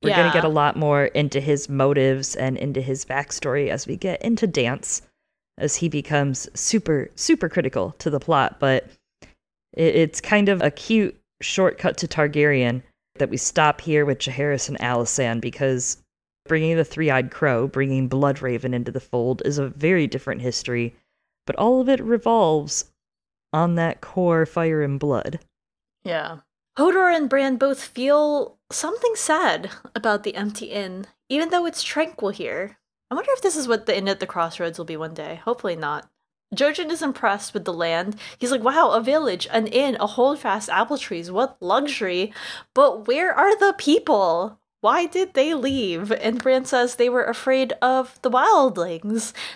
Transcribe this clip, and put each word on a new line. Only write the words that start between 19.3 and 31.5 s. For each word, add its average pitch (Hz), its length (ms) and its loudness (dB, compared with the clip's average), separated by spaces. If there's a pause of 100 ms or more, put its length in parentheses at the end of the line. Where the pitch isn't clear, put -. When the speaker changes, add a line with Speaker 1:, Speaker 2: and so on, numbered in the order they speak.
Speaker 1:
is 147 140 -2
a 139 100 -2
very 156 380 2
different - 340 -6
history, 120 540 -4 (520)
but - 100 -4
all 247 240 4
of 247 80 2
it 269 120 4
revolves 220 840 2 (640)
on 170 220 2
that 165 260 0
core 170 460 2
Fire 160 360 0
and 139 180 -2
Blood. 147 400 -2 (640)
Speaker 2:
Yeah. 165 340 -6 (400)
Hodor 349 360 4
and 302 140 0
Bran 269 280 2
both 269 260 0
feel 294 720 0 (140)
something 440 460 -2
sad 208 540 0 (240)
about 208 280 -2
the - 140 -6
empty 208 300 -6
inn, 196 400 -10 (220)
even 311 220 0